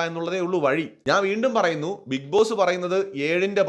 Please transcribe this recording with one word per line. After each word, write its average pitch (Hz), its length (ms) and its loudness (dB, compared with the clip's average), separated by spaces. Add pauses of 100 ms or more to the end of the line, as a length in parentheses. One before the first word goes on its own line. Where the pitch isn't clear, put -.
എന്നുള്ളതേ 170 360 -4
ഉള്ളൂ 180 200 0
വഴി. 151 200 2 (240)
ഞാൻ 175 180 4
വീണ്ടും 220 300 0
പറയുന്നു, 165 320 0 (220)
ബിഗ് 135 220 -6
ബോസ് 220 260 4
പറയുന്നത് 180 380 0 (300)
ഏഴിൻ്റെ 190 420 2